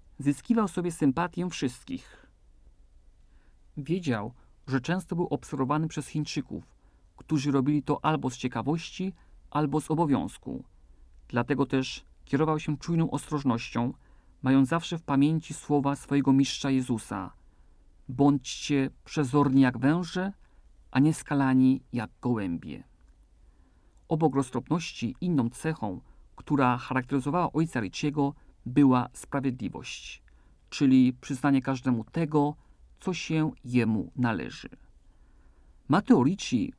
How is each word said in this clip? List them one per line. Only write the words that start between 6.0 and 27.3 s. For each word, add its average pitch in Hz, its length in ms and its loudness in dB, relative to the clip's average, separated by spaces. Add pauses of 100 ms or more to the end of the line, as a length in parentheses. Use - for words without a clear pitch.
Chińczyków, - 680 -8 (400)
którzy 147 360 -2
robili 139 320 2
to - 220 -2
albo 147 240 0
z 127 80 -8
ciekawości, 160 760 -4 (380)
albo 151 300 0
z - 100 -6
obowiązku. 135 720 -2 (640)
Dlatego 131 380 0
też - 400 -4 (200)
kierował 156 340 0
się 151 180 -4
czujną 170 340 0
ostrożnością, 131 840 -2 (480)
mając 131 280 4
zawsze 165 280 -2
w 165 60 -12
pamięci 147 500 2
słowa 143 420 0
swojego 139 380 2
mistrza 135 360 2
Jezusa: 120 640 -2 (760)
„Bądźcie 139 800 0 (160)
przezorni 139 560 4
jak 127 160 4
węże, 170 560 0 (580)
a 127 80 2
nie 151 140 6
skalani 131 680 4 (120)
jak 113 160 -4 (120)
gołębie”. 87 600 -4 (1200)
Obok 156 280 2
roztropności 135 880 -2
inną 151 280 0
cechą, 117 520 -6 (340)
która 131 420 2
charakteryzowała 135 760 -2